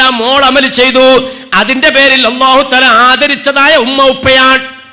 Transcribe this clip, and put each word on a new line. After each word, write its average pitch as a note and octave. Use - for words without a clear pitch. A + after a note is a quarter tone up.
ആ -
മോൾ C4
അമൽ C4+
ചെയ്തു, B3+
അതിൻ്റെ C4
പേരിൽ C4+
അല്ലാഹു B3+
തആല C4
ആദരിച്ചതായ C#4
ഉമ്മ C4+
ഉപ്പയാണ്. C4